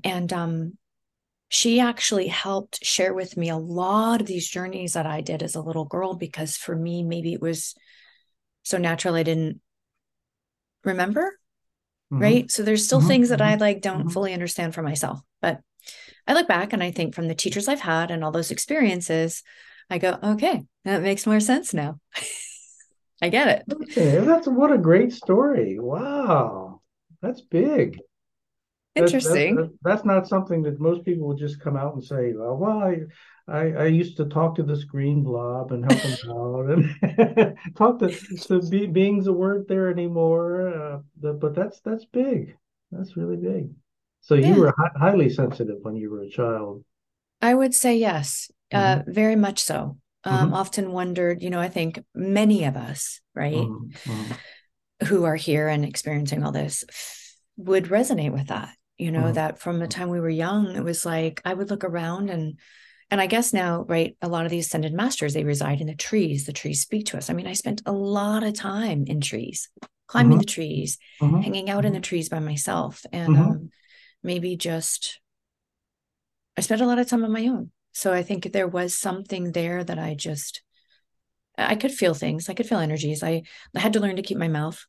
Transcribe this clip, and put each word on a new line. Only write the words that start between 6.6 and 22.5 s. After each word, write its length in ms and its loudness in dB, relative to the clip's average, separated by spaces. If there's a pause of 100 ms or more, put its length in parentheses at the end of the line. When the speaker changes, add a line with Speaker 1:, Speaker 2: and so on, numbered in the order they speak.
Speaker 1:
me, 300 -4
maybe 280 -4
it 80 -8
was 340 -6 (920)
so 140 -2
natural 360 0
I 80 2
didn't 380 -2 (1200)
remember, 540 -2 (760)
Speaker 2:
Mm-hmm. 100 0
Speaker 1:
right? 280 4
So 120 -2
there's 220 2
still 160 4
Speaker 2:
Mm-hmm. 80 8
Speaker 1:
things 220 6
that 100 2
I, 120 6
Speaker 2:
Mm-hmm. 80 2
Speaker 1:
like, 220 4
don't 180 -2
Speaker 2:
Mm-hmm. 100 -2
Speaker 1:
fully 220 -2
understand 420 -4
for 80 -6
myself, 380 -4 (200)
but 200 -2 (680)
I 80 2
look 140 4
back 240 0
and 100 -2
I 80 -2
think 240 -4
from 140 -4
the 60 -4
teachers 340 -2
I've 120 -2
had 300 0
and 140 -4
all 80 -2
those 180 -4
experiences, 920 0 (460)
I 100 -4
go, 240 0
"Okay, 400 0 (220)
that 180 0
makes 240 0
more 140 6
sense 340 2
now." 260 -4 (140)
<laughs> 1080 -14